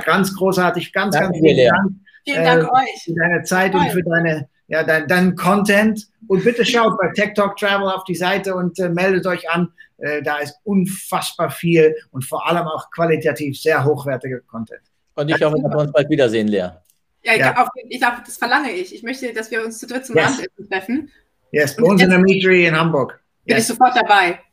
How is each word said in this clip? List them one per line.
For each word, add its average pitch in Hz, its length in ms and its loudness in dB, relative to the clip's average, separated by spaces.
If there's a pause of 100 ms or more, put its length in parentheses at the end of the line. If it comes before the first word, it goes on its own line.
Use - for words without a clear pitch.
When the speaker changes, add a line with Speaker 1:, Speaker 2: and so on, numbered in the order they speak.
Speaker 1:
ganz 185 280 2
großartig, 180 600 0
ganz, 196 220 -2
Speaker 2:
Danke 180 160 2
Speaker 1:
ganz 160 60 -4
Speaker 2:
dir, 156 60 2
Speaker 1:
vielen 143 140 6
Speaker 2:
Lea. 127 120 6
Speaker 1:
Dank, 190 220 2 (320)
Speaker 3:
Vielen 277 220 -2
Dank 165 180 4
Speaker 1:
äh, - 20 0
Speaker 3:
euch. - 380 0
Speaker 1:
für 170 100 -8
deine 170 300 0
Zeit 185 300 0
und 190 80 2
Speaker 3:
Toll. 170 100 0
Speaker 1:
für 175 120 0
deine, 165 460 -2 (180)
ja, 156 160 -2
dein, 156 240 0
deinen 180 280 2
Content. 208 720 2 (200)
Und 190 180 2
bitte 240 200 2
schaut 233 320 2
bei 185 120 -2
Tech 202 240 -2
Talk 202 240 -2
Travel 196 320 0
auf 185 160 -6
die 175 100 -6
Seite 190 400 -2
und, 180 240 -4
äh, 180 80 0
meldet 180 400 0
euch 175 220 -4
an. 170 220 0 (260)
Äh, 147 260 -6
da 147 140 -2
ist 143 260 -8
unfassbar 180 880 -4
viel 160 420 2 (180)
und 131 120 -10
vor 160 240 -6
allem 165 200 0
auch 156 240 -10
qualitativ 151 680 -2
sehr 151 240 0
hochwertiger 135 560 -2 (100)
Content. 113 320 -12 (340)
Speaker 2:
Und 147 140 -4
ich 156 140 0
hoffe, 151 180 2
dass 147 100 -2
wir 156 60 -2
uns 147 140 0
bald 143 180 2
wiedersehen, 113 380 2
Lea. 92 220 0 (540)
Speaker 3:
Ja, 226 100 0
ich 214 60 2
Speaker 1:
Ja. - 120 4
Speaker 3:
glaub, 247 160 2
auf, - 20 -8 (200)
ich 247 100 -10
glaub, 247 260 0
das - 120 -16
verlange 262 340 0
ich. 185 240 -8
Ich - 80 -18
möchte, 247 300 -8
dass 220 180 -8
wir 226 120 -4
uns 226 140 -10
zu 233 100 -14
dritt 254 180 -8
zum - 100 -8
Speaker 1:
Yes. - 100 4
Speaker 3:
Abendessen - 440 -6
treffen. 269 420 -6 (400)
Speaker 1:
Yes, 147 240 0
bei 226 80 2
Speaker 3:
Und 180 80 6
Speaker 1:
uns 185 100 6
in 185 80 4
Speaker 3:
jetzt 180 80 4
Speaker 1:
der 185 60 6
Meetery 185 420 4
in 160 140 2
Hamburg. 156 400 -2 (240)
Speaker 3:
bin 226 120 0
Speaker 1:
Yes. 226 80 0
Speaker 3:
ich 226 120 -6
sofort 247 200 4
dabei. 202 440 2 (140)